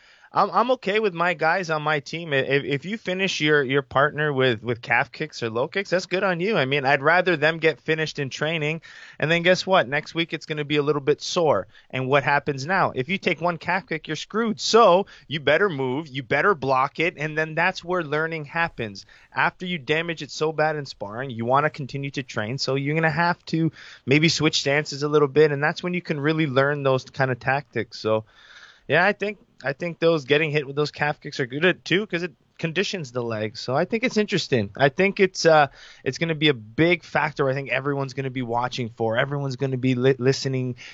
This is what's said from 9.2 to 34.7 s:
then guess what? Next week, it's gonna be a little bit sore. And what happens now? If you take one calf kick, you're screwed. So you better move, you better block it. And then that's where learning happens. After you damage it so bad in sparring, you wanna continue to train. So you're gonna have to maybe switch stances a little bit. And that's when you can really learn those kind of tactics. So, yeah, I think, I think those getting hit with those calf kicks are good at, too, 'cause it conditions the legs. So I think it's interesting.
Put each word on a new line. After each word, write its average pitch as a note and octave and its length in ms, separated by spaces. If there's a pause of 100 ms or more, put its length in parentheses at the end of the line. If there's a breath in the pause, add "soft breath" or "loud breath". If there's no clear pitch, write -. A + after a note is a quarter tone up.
then E3+ 120
guess F3+ 220
what? F3+ 220
Next C#3+ 260
week, E3 200
it's D#3 120
gonna D3+ 200
be D3 100
a D3 80
little D3 180
bit C#3 200
sore. C3+ 460 (220 soft breath)
And C3 200
what C#3 140
happens C#3+ 420
now? E3+ 280
If B2+ 140
you F#3+ 100
take F3 220
one E3+ 180
calf F3+ 300
kick, D#3 220
you're D#3 80
screwed. A3 420
So G3+ 460 (240 loud breath)
you D#3 100
better D#3 300
move, C3+ 400
you C3 120
better D3+ 320
block C3+ 460
it. D#3+ 160
And D3+ 220
then D#3 180
that's F3+ 260
where F3 220
learning D#3 400
happens. C#3+ 640 (280 soft breath)
After E3+ 320
you F3+ 120
damage D#3+ 440
it C#3+ 100
so D#3 200
bad D3+ 240
in C#3+ 100
sparring, A2+ 440
you A2+ 160
wanna C#3 240
continue C#3 420
to C#3 120
train. A#2 340
So C3+ 180
you're C#3 200
gonna D#3+ 140
have E3+ 360
to D#3+ 260 (340 loud breath)
maybe D3+ 220
switch D3+ 320
stances C#3+ 420
a D3+ 60
little D3 220
bit. D3 240
And C#3+ 100
that's E3 180
when F3+ 120
you F3 80
can D#3 180
really D#3 280
learn C#3 360
those C3 220
kind C3 260
of A#2+ 80
tactics. C3 600
So, A2 260 (640 loud breath)
yeah, D#3+ 160
I G3+ 80
think, G3+ 260 (240)
I C3+ 100
think E3+ 240
those E3 280
getting D3 260
hit D3 160
with C#3 80
those D3 160
calf D3 280
kicks - 200
are C3 80
good C#3+ 180
at, F3 180
too, G3 220
'cause E3+ 160
it F3 120 (260)
conditions E3 520
the B2 120
legs. A2 360
So B2+ 160
I E3 100
think A3+ 180
it's B3 140
interesting. C#3+ 600